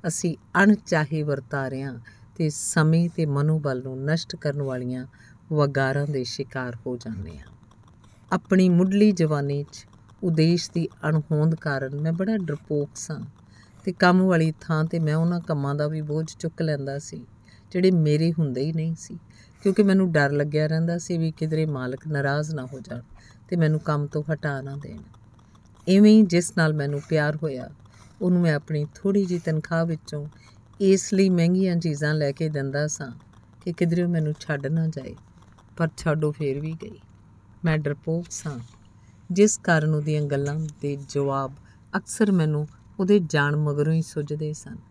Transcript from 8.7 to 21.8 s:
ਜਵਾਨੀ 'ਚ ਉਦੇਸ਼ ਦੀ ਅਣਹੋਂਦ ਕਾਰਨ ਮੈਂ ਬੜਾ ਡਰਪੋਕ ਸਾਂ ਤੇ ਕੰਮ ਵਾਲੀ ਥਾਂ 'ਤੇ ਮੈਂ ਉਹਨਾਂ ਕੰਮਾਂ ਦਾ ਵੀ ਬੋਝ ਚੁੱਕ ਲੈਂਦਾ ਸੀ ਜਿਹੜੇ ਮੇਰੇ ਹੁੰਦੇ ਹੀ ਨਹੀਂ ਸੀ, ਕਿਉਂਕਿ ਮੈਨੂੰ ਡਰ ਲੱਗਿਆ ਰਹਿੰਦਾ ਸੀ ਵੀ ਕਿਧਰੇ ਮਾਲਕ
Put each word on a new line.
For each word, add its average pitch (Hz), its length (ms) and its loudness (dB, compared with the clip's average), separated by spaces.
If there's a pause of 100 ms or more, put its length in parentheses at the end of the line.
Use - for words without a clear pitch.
ਜਵਾਨੀ 147 500 -2
'ਚ - 240 -16 (360)
ਉਦੇਸ਼ 165 520 2
ਦੀ 165 140 -2 (200)
ਅਣਹੋਂਦ 156 460 2
ਕਾਰਨ 139 460 -6
ਮੈਂ 160 120 -2
ਬੜਾ 190 240 -2
ਡਰਪੋਕ 147 580 -4
ਸਾਂ - 260 -12 (640)
ਤੇ 190 80 -4
ਕੰਮ 185 300 6
ਵਾਲੀ 160 380 4
ਥਾਂ 156 240 0
'ਤੇ 165 140 -4
ਮੈਂ 151 160 0
ਉਹਨਾਂ 170 260 0
ਕੰਮਾਂ 143 340 -2
ਦਾ 147 140 -2
ਵੀ 156 140 -6
ਬੋਝ 151 220 -4 (140)
ਚੁੱਕ - 240 -6
ਲੈਂਦਾ 139 360 -4
ਸੀ - 280 -14 (460)
ਜਿਹੜੇ 185 180 4
ਮੇਰੇ 160 420 4
ਹੁੰਦੇ 139 320 -2
ਹੀ 160 80 -4
ਨਹੀਂ 160 220 -4
ਸੀ, - 240 -14 (440)
ਕਿਉਂਕਿ 196 200 2
ਮੈਨੂੰ 190 300 4
ਡਰ 143 200 4
ਲੱਗਿਆ 147 340 0
ਰਹਿੰਦਾ 165 320 -2
ਸੀ 175 200 -4
ਵੀ 160 120 0
ਕਿਧਰੇ 156 360 -2
ਮਾਲਕ 131 420 -6